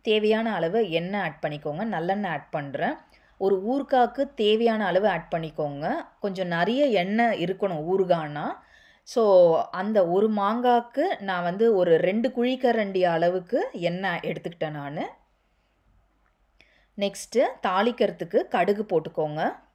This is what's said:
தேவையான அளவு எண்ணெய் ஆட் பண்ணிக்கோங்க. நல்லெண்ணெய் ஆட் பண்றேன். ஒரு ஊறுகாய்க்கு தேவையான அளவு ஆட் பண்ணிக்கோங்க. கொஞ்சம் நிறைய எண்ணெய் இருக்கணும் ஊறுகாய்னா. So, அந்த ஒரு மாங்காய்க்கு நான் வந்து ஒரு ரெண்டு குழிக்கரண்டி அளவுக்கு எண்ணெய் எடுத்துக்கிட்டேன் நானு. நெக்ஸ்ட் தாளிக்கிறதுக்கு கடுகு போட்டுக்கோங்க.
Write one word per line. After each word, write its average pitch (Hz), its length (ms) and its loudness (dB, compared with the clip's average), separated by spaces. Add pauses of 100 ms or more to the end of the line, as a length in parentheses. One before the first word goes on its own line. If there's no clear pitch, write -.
தேவையான 214 520 0
அளவு 180 360 0
எண்ணெய் 180 320 -2
ஆட் 156 200 -6
பண்ணிக்கோங்க. 151 440 -6
நல்லெண்ணெய் 190 460 -4
ஆட் 147 180 -8
பண்றேன். 147 460 -6 (420)
ஒரு 196 260 0
ஊறுகாய்க்கு 254 720 0
தேவையான 220 520 2
அளவு 190 240 2
ஆட் 170 260 -4
பண்ணிக்கோங்க. 151 600 -4 (240)
கொஞ்சம் 190 280 -4
நிறைய 208 380 2
எண்ணெய் 208 580 2
இருக்கணும் 180 400 -2
ஊறுகாய்னா. 170 680 0 (520)
So, 185 520 6 (160)
அந்த 196 360 0
ஒரு 208 260 2
மாங்காய்க்கு 240 880 0
நான் 185 240 -4
வந்து 202 320 2
ஒரு 175 220 6
ரெண்டு 208 320 0
குழிக்கரண்டி 233 760 0
அளவுக்கு 180 680 0
எண்ணெய் 175 460 -4
எடுத்துக்கிட்டேன் 165 500 -6
நானு. 151 400 -8 (1900)
நெக்ஸ்ட் 202 420 -4 (280)
தாளிக்கிறதுக்கு 196 800 0
கடுகு 202 360 0
போட்டுக்கோங்க. 160 720 -2 (200)